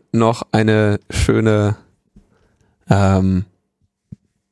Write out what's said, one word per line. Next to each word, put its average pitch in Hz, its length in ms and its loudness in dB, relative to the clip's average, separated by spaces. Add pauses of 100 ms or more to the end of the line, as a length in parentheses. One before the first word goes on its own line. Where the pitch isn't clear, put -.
(120)
noch 113 300 0 (100)
eine 107 460 0 (100)
schöne, 107 680 0 (1120)
ähm, 95 540 0 (1080)